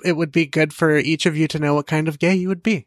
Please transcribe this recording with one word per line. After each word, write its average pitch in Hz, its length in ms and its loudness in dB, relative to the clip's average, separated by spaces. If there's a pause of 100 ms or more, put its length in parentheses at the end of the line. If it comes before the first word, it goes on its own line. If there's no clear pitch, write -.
it 180 80 2
would 156 180 -2
be 165 160 0
good 156 260 0
for 156 240 2
each 196 300 0
of 156 100 0
you 156 120 0
to 156 100 -4
know 147 160 0
what 147 140 -2
kind 156 180 0
of 151 140 -4
gay 175 160 2
you 180 100 -2
would 185 160 -4
be. 202 240 -2